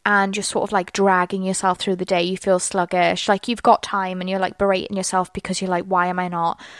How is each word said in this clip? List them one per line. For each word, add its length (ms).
and 300
you're 80
sort 260
of, 20
like, 220
dragging 480
yourself 380
through 160
the 100
day, 160
you 160
feel 220
sluggish, 680
like, 200
you've 160
got 180
time 400
and 80
you're, 100
like, 200
berating 360
yourself 380
because 260
you're 120
like, 140
"Why 220
am 120
I 80
not?" 340